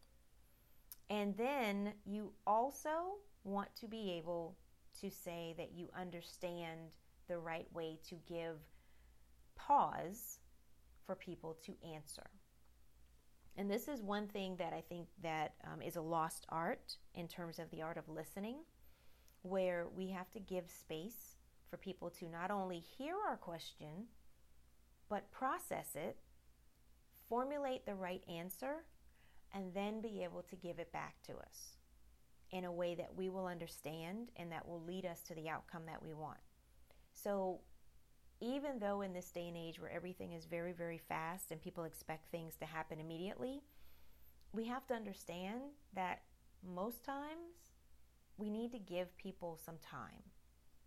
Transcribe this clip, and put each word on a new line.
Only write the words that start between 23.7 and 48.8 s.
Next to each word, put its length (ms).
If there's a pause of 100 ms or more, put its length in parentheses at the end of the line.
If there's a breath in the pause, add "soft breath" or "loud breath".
but 240
process 640
it, 220 (1120)
formulate 560
the 100
right 320
answer, 580 (680 soft breath)
and 200
then 280
be 240
able 180
to 140
give 200
it 140
back 300
to 160
us 400 (720)
in 140
a 60
way 240
that 200
we 140
will 180
understand 880
and 160
that 160
will 140
lead 240
us 180
to 100
the 140
outcome 380
that 180
we 100
want. 280 (720 loud breath)
So 480 (760)
even 380
though 240
in 120
this 180
day 160
and 100
age 220
where 100
everything 440
is 120
very, 280
very 260
fast 520
and 100
people 240
expect 440
things 280
to 80
happen 340
immediately, 640 (880 loud breath)
we 140
have 220
to 60
understand 680 (320)
that 300 (380)
most 420
times 680 (640)
we 120
need 240
to 60
give 380